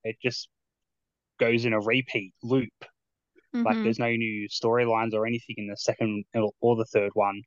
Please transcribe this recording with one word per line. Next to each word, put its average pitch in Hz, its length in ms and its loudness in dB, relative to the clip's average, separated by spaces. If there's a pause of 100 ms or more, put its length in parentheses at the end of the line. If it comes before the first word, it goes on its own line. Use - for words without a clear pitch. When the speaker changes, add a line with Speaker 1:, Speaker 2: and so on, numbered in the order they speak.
Speaker 1:
It 113 180 -4
just - 260 -4 (920)
goes 117 240 4
in 117 80 2
a 107 80 2
repeat 113 520 -2 (100)
loop. 120 280 0 (800)
Like, 233 240 2
Speaker 2:
Mm-hmm. 220 80 -2
Speaker 1:
there's 113 160 2
no 117 100 0
new 110 380 -2
storylines 113 680 0
or 110 120 0
anything 117 320 -6
in 104 100 -8
the 101 80 -8
second 107 480 -2 (100)
or, 107 160 2 (100)
or 120 140 4
the 113 120 0
third 101 280 0
one. 101 320 0